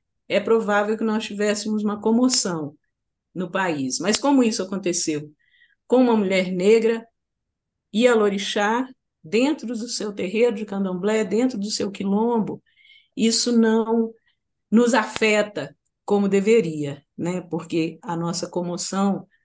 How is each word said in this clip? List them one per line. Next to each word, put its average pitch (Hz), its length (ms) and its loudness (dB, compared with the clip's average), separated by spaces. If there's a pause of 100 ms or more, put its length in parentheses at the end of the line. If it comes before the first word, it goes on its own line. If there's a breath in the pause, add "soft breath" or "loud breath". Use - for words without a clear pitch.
(300)
é 190 120 0
provável 208 560 0
que 220 80 -4
nós 214 180 -2
tivéssemos 208 640 -2
uma 208 160 -4
comoção 220 760 2 (580)
no 175 160 -6
país. 160 500 -2
Mas 196 180 0
como 269 260 2
isso 220 180 0
aconteceu 170 720 -2 (560)
com 254 140 4
uma 240 160 4
mulher 185 340 0
negra, 220 560 2 (840)
Ialorixá, 220 960 0 (340)
dentro 233 440 0
do 233 200 -8
seu 208 240 -2
terreiro 208 420 0
de 208 120 -8
candomblé, 196 580 -2
dentro 226 340 -2
do 202 140 -2
seu - 180 0
quilombo, 202 720 -2 (540 soft breath)
isso 233 420 4
não 226 540 2 (580)
nos 233 240 4
afeta 208 800 2 (300)
como 202 240 0
deveria, 170 760 0 (160)
né? 180 220 -6
Porque 165 640 -6
a 170 160 -8
nossa 170 320 -4
comoção 185 760 -2 (200)